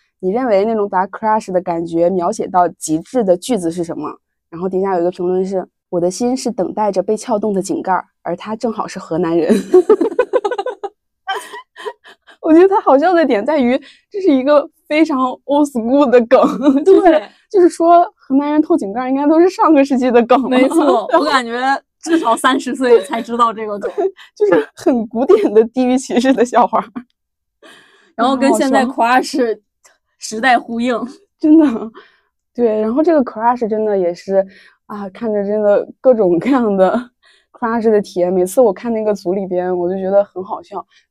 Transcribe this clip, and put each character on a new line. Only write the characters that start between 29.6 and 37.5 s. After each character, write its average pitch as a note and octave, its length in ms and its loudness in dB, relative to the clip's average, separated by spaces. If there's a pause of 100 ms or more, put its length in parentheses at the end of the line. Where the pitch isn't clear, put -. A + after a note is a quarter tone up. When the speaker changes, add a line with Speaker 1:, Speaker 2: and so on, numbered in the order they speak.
Speaker 2:
时 A3 240 -10
代 B3 180 4
呼 A#3 220 -8
应。 A#3+ 180 -2 (400)
Speaker 1:
真 D#4 180 6
的， D#4 80 6 (880)
对， G#3+ 280 0
然 A3 120 -2
后 C#4+ 80 0
这 E4 120 2
个 C#4+ 100 4
crush A#3+ 460 -2
真 G#3+ 160 -2
的 G#3 120 0
也 F3 160 0
是， F#3+ 320 -2 (420)
啊， G3+ 240 -12
看 G#3+ 200 -6
着 G#3 140 -2
真 G#3+ 180 -2
的 G3+ 240 2 (140)
各 B3+ 120 6
种 F#3 260 2
各 G#3+ 100 -2
样 A#3 260 2
的 F#3+ 340 0 (440)